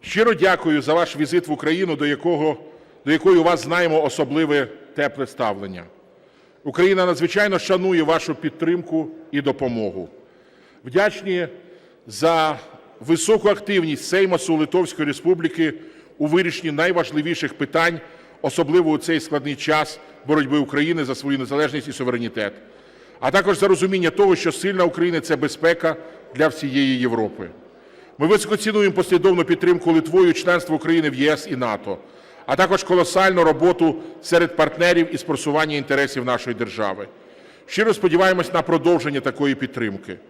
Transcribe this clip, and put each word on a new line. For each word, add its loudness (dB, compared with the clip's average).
щиро 0
дякую 0
за 0
ваш 0
візит 0
в -4
Україну, -2
до -4
якого, -2
до 0
якої 6
у 6
вас, 2
знаємо, 2
особливе 0
тепле -4
ставлення. -6
Україна 2
надзвичайно 0
шанує 0
вашу 0
підтримку -4
і -2
допомогу. -4
Вдячні -2
за 0
високу 2
активність -2
Сеймасу 0
Литовської 0
Республіки 0
у -2
вирішенні -2
найважливіших -2
питань, -2
особливо 2
у 2
цей -2
складний -4
час -2
боротьби 2
України 0
за -6
свою -4
незалежність -4
і -10
суверенітет, -4
а 0
також 2
за 2
розуміння 2
того, 4
що -2
сильна -2
Україна — 0
це -2
безпека 0
для 2
всієї 0
Європи. -2
Ми 0
високо 2
цінуємо 0
послідовну 4
підтримку 2
Литвою 4
членства 0
України 0
в -6
Є 2
С -6
і -4
нато, -4
а 0
також 2
колосальну 2
роботу 4
серед 2
партнерів 2
із -6
просування -2
інтересів 0
нашої -2
держави. -4
Щиро 0
сподіваємось 2
на 2
продовження 0
такої -2
підтримки. -6